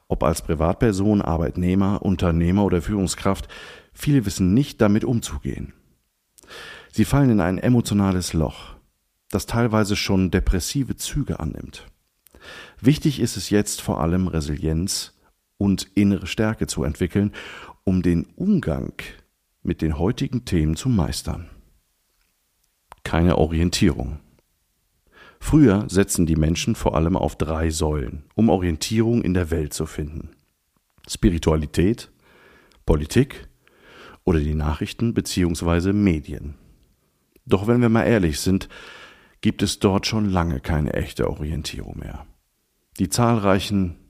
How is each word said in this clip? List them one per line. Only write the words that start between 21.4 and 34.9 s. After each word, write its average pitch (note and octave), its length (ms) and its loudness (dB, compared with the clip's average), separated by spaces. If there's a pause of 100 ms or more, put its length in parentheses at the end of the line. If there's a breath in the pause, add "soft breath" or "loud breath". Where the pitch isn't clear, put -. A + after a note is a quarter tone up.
Keine E2+ 340 2
Orientierung. D#2 840 0 (1200 soft breath)
Früher A2+ 480 6
setzten F#2 360 2
die D#2+ 120 2
Menschen D#2 380 0
vor - 200 0
allem E2 220 2
auf - 200 -2
drei D#2+ 320 -2
Säulen, D2+ 560 -4 (100)
um A2 140 4
Orientierung G#2 720 0
in F2+ 140 0
der F2 160 0
Welt D#2 240 -4
zu D#2+ 100 -6
finden. D#2 460 -10 (760)
Spiritualität, E2+ 1040 0 (760 soft breath)
Politik E2+ 600 0 (760 loud breath)
oder E2+ 160 2
die D2+ 140 0
Nachrichten D#2 580 -2